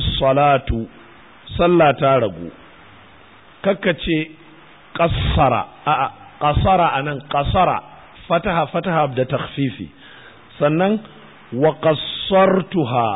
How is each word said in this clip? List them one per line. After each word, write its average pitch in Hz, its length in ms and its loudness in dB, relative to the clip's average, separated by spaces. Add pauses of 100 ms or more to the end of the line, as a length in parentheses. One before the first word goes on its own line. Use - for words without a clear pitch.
(140)
salatu, 135 720 0 (600)
sallah 170 460 4
ta 135 240 2
ragu. 87 320 -4 (1080)
Kakka 190 340 -2
ce 165 240 -4 (760)
qassara, 143 680 2 (220)
a'a, 135 240 0 (300)
qasara 165 580 2
anan, 139 320 -4
qasara, 147 500 0 (460)
fataha, 170 440 0
fataha 170 400 -2
da 127 180 -2
takhfifi. 131 600 -6 (680)
Sannan 170 440 0 (520)
wa 147 260 0
qassartuha, 160 1400 0